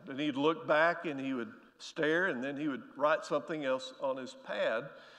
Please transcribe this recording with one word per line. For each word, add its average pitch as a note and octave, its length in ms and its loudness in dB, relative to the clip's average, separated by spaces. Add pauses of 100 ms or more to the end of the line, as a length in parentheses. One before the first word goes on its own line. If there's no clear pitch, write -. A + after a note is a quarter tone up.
then C3+ 100 -10
he'd C#3+ 200 0
look D#3 280 2
back E3 420 4
and C#3+ 120 -4
he C3+ 160 -2
would A#2 160 -4 (280)
stare, D#3+ 480 2
and C#3 140 -2
then C#3 160 -4
he D3+ 120 -2
would A#2+ 160 -4 (120)
write D3+ 280 2
something D#3 400 -2
else C3 360 0
on C3+ 160 -2
his B2+ 200 -10 (100)
pad. D3+ 380 0 (340)